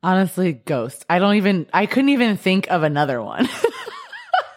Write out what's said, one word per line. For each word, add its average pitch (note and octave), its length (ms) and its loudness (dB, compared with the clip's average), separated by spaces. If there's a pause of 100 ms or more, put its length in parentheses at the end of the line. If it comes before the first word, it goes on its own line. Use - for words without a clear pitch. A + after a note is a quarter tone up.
Honestly, F#3 500 2
Ghost. B2+ 560 -6
I F3 80 2
don't G3+ 160 4
even, G3 400 2
I G3 140 2
couldn't C4+ 220 2
even A#3 280 2
think F#3+ 320 0
of F3 140 0
another C#3+ 400 0
one. - 300 -4
<laughs> - 60 -12 (960)